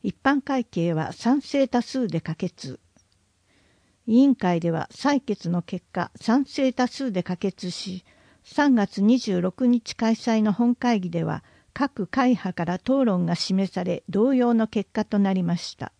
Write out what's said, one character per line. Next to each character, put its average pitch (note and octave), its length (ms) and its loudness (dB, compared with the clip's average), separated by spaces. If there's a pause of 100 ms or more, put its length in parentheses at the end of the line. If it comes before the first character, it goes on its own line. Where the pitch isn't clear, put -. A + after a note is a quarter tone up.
一 - 180 -4
般 C4+ 220 2
会 C4 220 -2
計 E3+ 280 -2
は D#3 200 -2
賛 C4 300 0
成 C4+ 260 0
多 A#3+ 140 0
数 B3+ 260 -4
で D#3+ 120 -2
可 - 140 -8
決。 - 460 -10 (1300)
委 A3+ 120 4
員 C4+ 180 6
会 F3 240 0
で E3+ 100 0
は D#3+ 220 -4
採 C#4+ 280 0
決 - 300 -6
の F3 120 0
結 - 280 -10
果、 - 240 -4
賛 C4 300 2
成 C4 280 0
多 B3 140 0
数 C4 240 -6
で F#3 140 -2
可 F3+ 120 -6
決 F3+ 360 -6
し、 F#3 320 -10 (400)
三 C#4+ 320 2
月 G3+ 260 0
二 A#3 160 4
十 F#3+ 220 -2
六 F#3 260 -2
日 A#3+ 280 0
開 A3+ 200 0
催 A3 280 0
の G#3+ 100 2
本 A#3+ 240 0
会 A#3 240 0
議 F3+ 100 -6
で E3 140 -4
は、 D#3+ 180 -6 (300)
各 A#3 340 -4
会 B3+ 240 0
派 F#3 220 0
か E3+ 120 -4
ら F3 120 -2
討 C4+ 280 0
論 F3+ 220 2
が E3+ 80 0
示 F#3+ 360 -2
さ F3 140 -4
れ、 F3+ 240 -4
同 A3+ 240 2
様 A#3+ 220 2
の A3 120 2
結 G#3 260 -4
果 G#3+ 120 -2
と G#3 140 -2
な G3 140 4
り F#3 100 0
ま E3+ 140 0
し - 200 -10
た。 - 240 -12